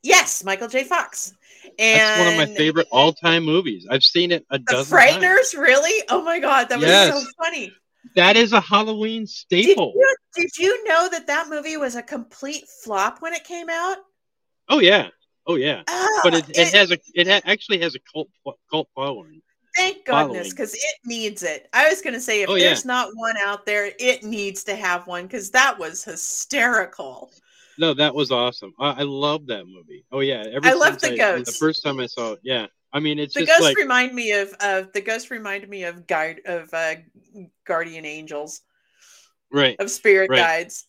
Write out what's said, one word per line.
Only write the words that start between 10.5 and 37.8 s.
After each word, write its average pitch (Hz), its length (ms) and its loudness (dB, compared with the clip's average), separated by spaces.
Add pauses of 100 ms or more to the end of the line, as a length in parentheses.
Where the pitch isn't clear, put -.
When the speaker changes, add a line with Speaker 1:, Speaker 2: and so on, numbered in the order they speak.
Speaker 1:
you 427 300 0
know 330 220 2
that 330 160 -8
that 302 240 -4
movie 311 260 -8
was 254 200 -6
a 240 60 -10
complete 277 600 -14 (180)
flop 208 380 -4
when 330 140 -8
it 320 100 -10
came 339 240 -12
out? 359 300 -4 (720)
Speaker 2:
Oh, 302 80 4
yeah. 180 300 4 (380)
Oh, - 100 -2
yeah. 254 300 -2
Speaker 1:
Oh, 370 380 -2
Speaker 2:
But 175 100 6
it, 156 140 -2
it 151 100 -2
Speaker 1:
it 165 160 4
Speaker 2:
has 196 180 8
a, 170 60 -2 (160)
it 175 140 2
ha-, 196 160 4
actually 196 360 -2
has 165 140 -4
a - 40 -14 (120)
cult 156 180 -10 (140)
fo-, - 140 -14 (140)
cult 160 240 -6
following. 139 480 -10 (340)
Speaker 1:
Thank 370 300 -4
goodness, - 20 -8 (200)
Speaker 2:
Following. 185 240 -10
Speaker 1:
'cause 220 200 -8
it 587 320 -8
needs 220 380 -8
it. 156 320 -8
I 294 160 4
was 381 100 -2
gonna 262 200 -8
say, 220 200 -2
if 185 80 -2
Speaker 2:
Oh, 196 60 0
yeah. 180 140 4
Speaker 1:
there's - 180 0
not 247 280 -2
one 226 220 -6
out 202 300 -4
there, 208 320 -4
it 247 260 0
needs 202 400 -8
to 208 120 -6
have 180 300 -4
one, 180 220 -10
'cause 202 220 -10
that 254 280 2
was 160 260 -10
hysterical. 190 1300 -4 (480)
Speaker 2:
No, 156 160 0
that 143 200 0
was 135 160 -2
awesome. 120 480 -4
I, 139 120 -2
I 135 140 -6
love 143 420 -4
that 104 200 -10
movie. 92 460 -20
Oh, 135 80 -4
yeah. 131 320 -4
Ever 139 140 -2
Speaker 1:
I 262 80 6
love - 260 2
Speaker 2:
since - 20 -4
Speaker 1:
the - 60 -2 (160)
Speaker 2:
I, 190 140 0
the 123 60 -8
Speaker 1:
goats. - 120 -10
Speaker 2:
first 156 260 -2
time 139 160 -6
I 123 80 -6
saw 117 260 -8
it, - 100 -12
yeah. 120 240 -6 (260)
I 143 80 -4
mean, 151 180 -2
it's 147 160 -8
Speaker 1:
The 285 60 -2
Speaker 2:
just 302 100 -2
Speaker 1:
ghosts 330 120 6
Speaker 2:
like - 140 2
Speaker 1:
remind 254 380 0
me 226 180 -4
of, 196 280 -2
of, 190 320 -4
the 208 80 -4
ghosts 220 300 -8
remind 202 380 -10
me 196 160 -12
of 175 220 -12
guide, 160 380 -4
of, 170 300 -10
uh, 160 220 -4 (680)
guardian 165 400 -6